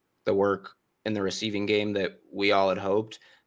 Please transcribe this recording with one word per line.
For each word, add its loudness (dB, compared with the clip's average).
the 0
work 0
in -2
the -2
receiving -4
game 2
that -4
we 2
all 4
had 0
hoped. -2